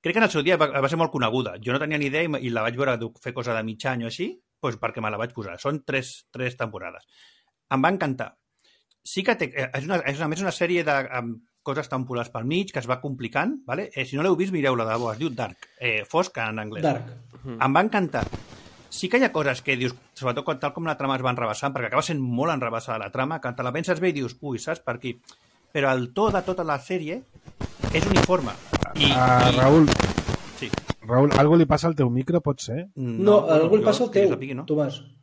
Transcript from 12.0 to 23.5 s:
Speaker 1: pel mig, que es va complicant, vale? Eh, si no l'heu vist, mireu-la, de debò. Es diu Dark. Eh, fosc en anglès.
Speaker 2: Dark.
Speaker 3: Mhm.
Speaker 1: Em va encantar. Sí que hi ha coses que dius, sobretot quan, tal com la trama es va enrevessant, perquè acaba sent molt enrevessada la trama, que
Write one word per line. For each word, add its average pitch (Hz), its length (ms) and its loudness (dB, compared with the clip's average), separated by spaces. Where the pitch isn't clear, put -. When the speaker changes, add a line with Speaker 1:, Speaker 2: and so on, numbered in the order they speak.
Speaker 1:
pel 117 160 -6
mig, 185 240 -2
que 147 80 -4
es 117 80 -8
va 123 140 -2
complicant, 139 560 -4
vale? 151 260 -4
Eh, 135 120 -4
si 123 100 -10
no 147 80 -2
l'heu 185 120 4
vist, 190 200 -2
mireu-la, 131 320 2
de 110 80 -2
debò. 117 180 -2
Es 110 60 -10
diu 156 100 -4
Dark. 117 380 -8
Eh, 110 280 -2
fosc 180 320 -2
en 110 200 -4
anglès. 107 240 -8
Speaker 2:
Dark. 135 260 -2
Speaker 3:
Mhm. 123 180 -12
Speaker 1:
Em 135 140 2
va 175 80 6
encantar. 180 400 0
Sí - 200 -6
que - 100 4
hi 269 80 6
ha - 60 -2
coses 139 280 0
que 139 140 0
dius, 123 180 -2
sobretot 131 320 -4
quan, 151 120 -4
tal 143 140 -4
com 165 140 -6
la 151 100 -2
trama 135 220 -2
es 127 40 -6
va 127 120 2
enrevessant, 120 400 -4
perquè 120 160 -4
acaba 139 100 2
sent 156 220 -2
molt 127 300 0
enrevessada 117 440 -4
la 101 140 -8
trama, 147 320 -4
que 127 100 -6